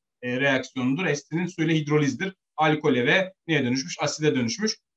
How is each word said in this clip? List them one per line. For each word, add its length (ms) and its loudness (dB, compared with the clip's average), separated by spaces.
e, 180 -2
reaksiyonudur. 640 0
Esterin 400 -2
suyla 280 0
hidrolizdir. 600 0
Alkole 500 2
ve 260 2
neye 180 0
dönüşmüş? 360 -2
Aside 340 0
dönüşmüş. 420 -2